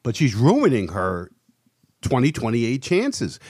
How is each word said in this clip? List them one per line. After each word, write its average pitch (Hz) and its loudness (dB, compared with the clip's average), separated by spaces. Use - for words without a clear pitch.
but 117 -4
she's 131 2
ruining 135 4
her 92 -4
twenty 135 2
twenty-eight 117 -2
chances. 196 -4